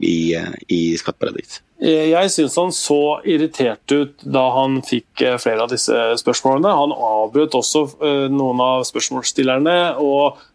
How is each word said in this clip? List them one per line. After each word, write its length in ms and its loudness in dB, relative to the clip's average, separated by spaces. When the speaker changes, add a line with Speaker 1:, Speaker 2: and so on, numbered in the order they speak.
Speaker 1:
i, 300 0
eh, 180 -8
i 260 0
skatteparadis. 680 -8
Speaker 2:
Eh, 300 2
jeg 180 2
synes 260 0
han 140 0
så 560 0
irritert 680 0
ut 220 0
da 280 2
han 320 0
fikk, 380 -4
eh, 160 2
flere 260 0
av 60 -2
disse 200 -2
spørsmålene. 480 2
Han 240 2
avbrøt 640 0
også, 400 -2
eh, 320 0
noen 320 0
av 240 2
spørsmålsstillerne 1120 0
og, 400 2